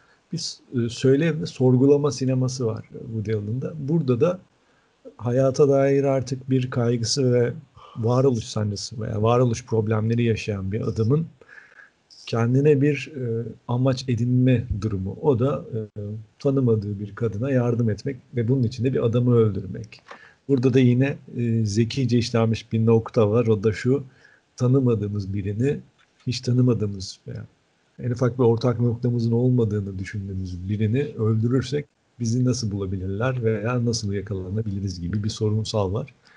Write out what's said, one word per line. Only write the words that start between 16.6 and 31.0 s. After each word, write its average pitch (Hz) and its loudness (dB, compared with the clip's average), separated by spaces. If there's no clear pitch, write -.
bir 98 -10
kadına 113 -4
yardım 120 2
etmek 131 -4
ve 113 0
bunun 131 2
için 113 -2
de 131 0
bir 135 0
adamı 123 2
öldürmek. 107 0
Burada 131 4
da 135 6
yine, 127 4
e, 113 0
zekice 117 0
işlenmiş 113 0
bir 113 2
nokta 113 4
var. 113 2
O 107 2
da 110 2
şu, 131 0
tanımadığımız 104 0
birini, 104 -2
hiç 123 -4
tanımadığımız 107 0
veya 110 -12
en 120 -2
ufak 123 -2
bir 131 4
ortak 117 2
noktamızın 120 0
olmadığını 110 0
düşündüğümüz 95 -8
birini 107 0